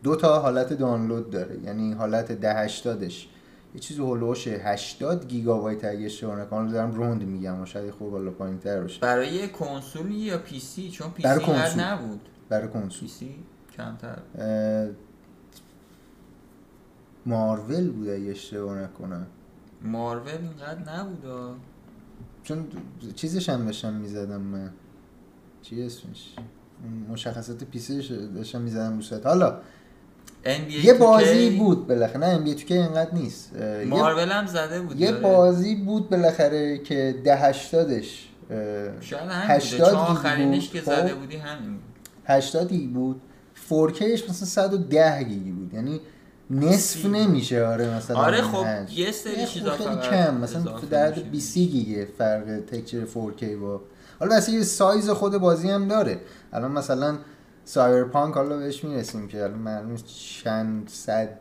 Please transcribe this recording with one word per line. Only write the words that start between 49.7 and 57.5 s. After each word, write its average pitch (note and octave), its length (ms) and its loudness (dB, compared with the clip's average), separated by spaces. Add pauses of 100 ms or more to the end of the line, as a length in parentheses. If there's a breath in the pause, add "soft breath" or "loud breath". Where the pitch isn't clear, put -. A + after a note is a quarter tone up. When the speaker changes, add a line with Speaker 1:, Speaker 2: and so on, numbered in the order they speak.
Speaker 1:
خیلی G#3 180 -2
Speaker 2:
فقط B2+ 200 -2
Speaker 1:
کم، E3+ 280 4
مثلاً A#2+ 240 -2
Speaker 2:
اضافه A2+ 200 -4
Speaker 1:
تو C#3+ 60 -10
در D3+ 200 4
حد D#3 100 0
Speaker 2:
می‌شه. - 120 -8
Speaker 1:
بیست D3 280 -4
گیگه G#2+ 500 0 (100)
فرق G#2+ 420 0
تکسچر A#2 460 -8
فور A2 300 -8
کی G#2 200 -6
با، G2+ 260 -6 (380 loud breath)
حالا G3+ 160 4
مثلاً A3 200 4
یه A3 80 2
سایز G3+ 460 4
خود G3+ 280 2
بازی F3 320 4
هم G3 180 0
داره. G3 340 0 (320 loud breath)
الان B2 180 -4
مثلاً C#3+ 460 -2 (480 loud breath)